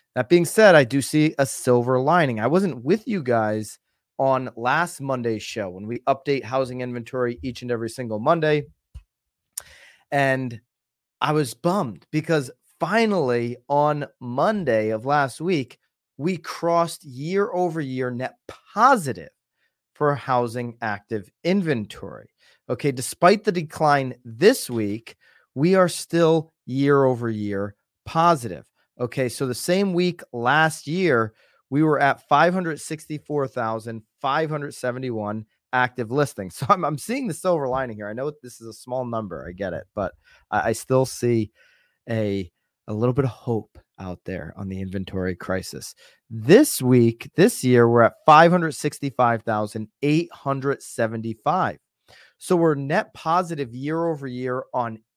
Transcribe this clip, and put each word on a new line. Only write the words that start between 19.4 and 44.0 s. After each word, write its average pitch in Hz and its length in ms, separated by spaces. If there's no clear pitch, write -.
for 147 200
housing 120 680
active 107 500
inventory. 123 880
Okay, 127 220
despite 175 540
the 208 80
decline 147 600
this 143 440
week, 113 480
we 175 220
are 180 120
still 165 640
year 139 380
over 120 240
year 104 480
positive. 139 640
Okay, 123 280
so 131 200
the 123 80
same 190 360
week 175 300
last 143 540
year, 139 480
we 143 140
were 151 160
at 139 300
five 165 260
hundred 165 260
sixty-four 147 680
thousand 113 540
five 151 280
hundred 143 240
seventy-one 113 760
active 123 400
listings. 135 440
<laughs> - 20
So - 100
I'm, 185 160
I'm 151 120
seeing 247 300
the 165 80
silver 165 320
lining 127 300
here. 104 100
I 104 60
know 131 180
this 120 200
is 113 80
a 110 40
small 127 320
number, 107 440
I - 20
get 92 220
it, 78 240
but 98 160
I, 104 200
I 117 60
still 131 320
see 117 440
a, 101 400
a 110 80
little 120 200
bit 135 100
of 120 80
hope - 480
out 92 260